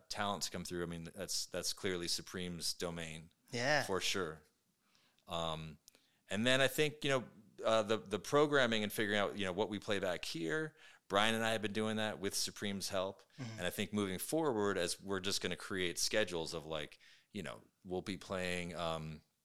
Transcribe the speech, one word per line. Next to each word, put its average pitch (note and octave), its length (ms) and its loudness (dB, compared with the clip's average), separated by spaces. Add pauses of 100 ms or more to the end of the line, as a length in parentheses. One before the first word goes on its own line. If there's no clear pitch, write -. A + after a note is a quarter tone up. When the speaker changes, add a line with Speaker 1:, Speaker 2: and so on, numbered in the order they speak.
Speaker 1:
talent G2+ 340 -2
to - 60 -4
come F2+ 140 -6
through, F2 180 -4
I E2+ 60 0
mean, E2 260 -8
that's, - 340 -4
that's - 260 -2
clearly F2 340 -2
Supreme's F2 680 -4
domain E2 560 -6 (220)
Speaker 2:
Yeah. C3 320 2
Speaker 1:
for F#2+ 180 0
sure. D#2+ 400 -2 (880)
Um, D#2+ 500 -4 (520)
and G#2+ 180 2
then C3 140 6
I C3+ 60 6
think, D3 360 0
you C#3+ 80 2
know, C3 120 2 (420)
uh, A2+ 180 6
the, G#2+ 140 4 (120)
the G#2 80 2
programming C3+ 680 4
and G#2 80 0
figuring G#2 280 2
out, F2+ 180 2
you G2 80 0
know, F#2 60 2
what F#2 180 2
we G#2 80 -2
play G2 220 0
back F2+ 260 -2
here, D#3 480 -2 (360)
Brian G#2+ 260 6
and A2+ 80 0
I A2+ 80 2
have A2 100 2
been G2+ 120 -2
doing A2 240 0
that G#2+ 220 -2
with G2 140 0
Supreme's G2 560 -2
help. G2 320 -2 (200)
Speaker 2:
Mm-hmm. A2+ 180 -8
Speaker 1:
And F2+ 80 -2
I - 20 2
think G2+ 240 -2
moving G2 260 2
forward, A2 580 2
as F2 240 0
we're G2 180 -2
just F#2 220 0
gonna F2 140 -2
create F2+ 440 -2
schedules F2+ 540 0
of, D#2 120 -6
like, D2+ 320 -6 (360)
you G2+ 100 -6
know, B1 140 -8 (260)
we'll F2+ 180 -4
be F#2+ 160 -6
playing, F2+ 580 -4
um, D#2+ 460 -4 (240)